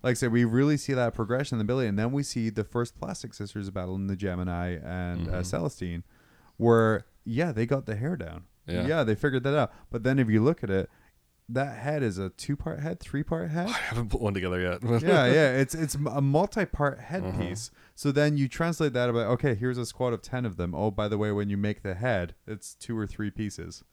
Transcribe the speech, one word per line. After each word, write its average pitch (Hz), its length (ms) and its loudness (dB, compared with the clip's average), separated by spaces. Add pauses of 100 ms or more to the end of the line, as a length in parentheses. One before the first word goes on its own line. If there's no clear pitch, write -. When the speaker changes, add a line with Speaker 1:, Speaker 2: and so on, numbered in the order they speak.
Speaker 1:
Like 127 80 2
I - 20 2
said, 120 180 0
we 120 140 6
really 135 320 4
see 135 160 -2
that 123 220 2
progression 123 400 -2
in 113 40 0
the 104 120 0
ability, 127 160 2
and 101 100 0
then 113 140 2
we 143 120 0
see 113 280 -2
the 104 140 -2
first 120 340 -4
Plastic 160 340 -10
Sisters 101 380 -8
battle 92 240 -6
in 98 120 -4
the 98 100 -2
Gemini 90 680 -2
and, 87 440 -4
uh, 80 40 -4
Speaker 2:
Mm-hmm. 90 120 -2
Speaker 1:
Celestine, 90 600 -4 (540)
where, 113 480 6 (200)
yeah, 143 260 -2
they 113 140 0
got 135 200 -2
the 107 100 -4
hair 147 200 -4
down. 85 280 -10 (240)
Speaker 2:
Yeah. 87 200 -2
Speaker 1:
Yeah, 156 160 2
they 110 120 4
figured 131 280 0
that 139 140 2
out. 127 140 2 (200)
But 113 120 -4
then 135 160 4
if 117 100 4
you 107 140 6
look 160 200 2
at 98 60 -4
it, 95 200 2 (600)
that 123 280 -4
head 139 260 -2
is 98 140 -2
a 95 120 -4
two-part 151 500 -6
head, 156 200 -6
three-part 165 520 -4
head. 175 160 -2
Speaker 2:
<laughs> - 20 -4
I 240 40 -4
haven't 113 360 -4
put 113 120 0
one 104 120 0
together 90 280 0
yet. 90 220 0
<laughs> 117 200 2
Speaker 1:
Yeah, - 220 6
yeah, 143 300 6
it's, 135 200 2
it's 160 200 -2
m-, 147 120 -2
a 139 140 0
multi-part 147 800 0
headpiece. 120 680 -6
Speaker 2:
Mm-hmm. - 60 -20 (200)
Speaker 1:
So 143 160 0
then 147 260 4
you 139 100 2
translate 160 460 0
that 123 160 4
about, 117 240 2
okay, 127 220 2
here's 123 220 -2
a 120 80 -4
squad 123 280 -2
of 107 80 -4
ten 123 240 -4
of 95 120 -4
them. 87 160 -2
Oh, 101 180 0
by 104 160 -2
the 104 100 0
way, 104 140 0
when 101 180 0
you 101 80 0
make 104 260 -2
the 95 120 -4
head, 95 380 -2 (140)
it's - 280 -12
two 117 220 -8
or 107 100 -2
three 107 220 -6
pieces. 87 640 -8